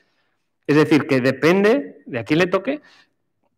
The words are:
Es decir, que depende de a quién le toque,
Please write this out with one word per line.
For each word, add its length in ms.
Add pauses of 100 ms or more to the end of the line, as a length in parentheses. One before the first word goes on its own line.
(640)
Es 100
decir, 300
que 160
depende 880
de 120
a 40
quién 160
le 80
toque, 340 (760)